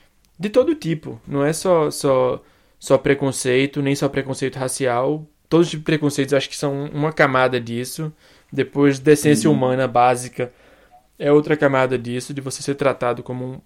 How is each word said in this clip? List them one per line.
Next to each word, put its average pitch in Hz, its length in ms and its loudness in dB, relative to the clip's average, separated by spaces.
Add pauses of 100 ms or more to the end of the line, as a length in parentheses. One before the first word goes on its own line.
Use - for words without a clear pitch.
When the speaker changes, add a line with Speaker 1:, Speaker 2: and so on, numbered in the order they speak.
(400)
Speaker 1:
de 202 100 -6
todo 285 260 2
tipo. 156 520 -8
Não 143 160 -2
é 151 100 0
só, 160 380 2
só, 127 520 0 (360)
só - 180 2
preconceito, 135 840 0
nem 139 140 0
só 147 140 -2
preconceito 135 480 -6
racial. 131 680 -2 (220)
Todos 165 180 4
os - 40 -8
tipos 156 100 -8
de - 40 -12
preconceitos 143 480 0
acho 135 160 0
que - 80 -14
são 139 280 -4
uma 151 280 -4
camada 131 460 2
disso. 123 540 -8 (380)
Depois, 135 480 2
decência 147 500 4
Speaker 2:
Uhum. 147 60 4
Speaker 1:
humana 127 320 0
básica 123 640 0 (680)
é 143 120 2
outra 151 260 4
camada 131 400 2
disso, 120 360 -8
de 139 80 -8
você 131 220 -10
ser 139 120 -4
tratado 123 480 -2
como 127 220 -10 (200)